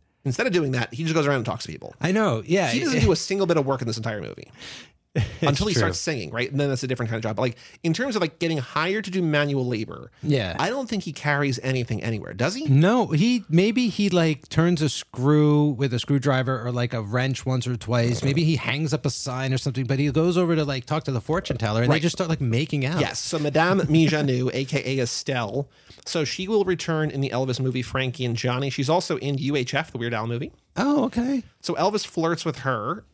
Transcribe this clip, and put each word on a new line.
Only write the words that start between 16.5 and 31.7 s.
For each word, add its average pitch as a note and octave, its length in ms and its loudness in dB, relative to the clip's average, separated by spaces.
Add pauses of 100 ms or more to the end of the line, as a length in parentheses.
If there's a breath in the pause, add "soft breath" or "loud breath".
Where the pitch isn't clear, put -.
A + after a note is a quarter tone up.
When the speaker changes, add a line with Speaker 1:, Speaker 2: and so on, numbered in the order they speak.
Speaker 2:
or, B2 60 -2
like, A#2+ 240 -2
a A2+ 80 -4
wrench B2 420 -2
once B2+ 220 0
or B2 80 -2
twice. A#2 480 0
Maybe C#3 200 2
he D#3 120 4
hangs C#3 360 -2
up C#3+ 140 -2
a C#3+ 60 0
sign C3 420 -4
or B2+ 60 0
something, C3 260 -4
but C3+ 140 0
he D3 120 2
goes D#3+ 240 2
over E3+ 200 2
to, D#3 100 0
like, C3+ 220 -4
talk D#3 160 -2
to C#3 80 -4
the A#2+ 100 0
fortune D#3 360 -2
teller A2 260 2
and C3+ 80 4
they D3+ 60 4
Speaker 1:
Right. D3+ 40 -2
Speaker 2:
just E3 140 0
start, E3+ 160 -2
like, D#3 100 -2
making C3+ 420 0
out. D3 160 0
Speaker 1:
Yes. - 200 -2
So - 180 -4
Madame D#3 440 2
Speaker 2:
<laughs> - 0 -
Speaker 1:
Mijanou, C#3+ 680 4
A C3 140 -2
K C3+ 320 -2
A B2+ 60 0
Estelle. A#2+ 640 -4 (380 loud breath)
So D#3+ 180 -2
she F#3 220 -6
will G#3 180 2
return D#3+ 460 0
in C3+ 100 -4
the C#3 80 0
Elvis B2+ 300 -2
movie, B2+ 240 -2
Frankie B2+ 420 -2
and A#2 100 -2
Johnny. B2+ 360 -2
She's C3+ 180 -2
also E3 280 2
in C#3 200 -2
U C#3+ 180 -2
H C3+ 200 -2
F, D#3+ 160 -2
the B2 80 -6
Weird A#2 160 -2
Al A2 100 -2
movie. A#2+ 260 -6 (240)
Speaker 2:
Oh, C#4 300 2
okay. A#3+ 380 -2 (180)
Speaker 1:
So F3 140 -4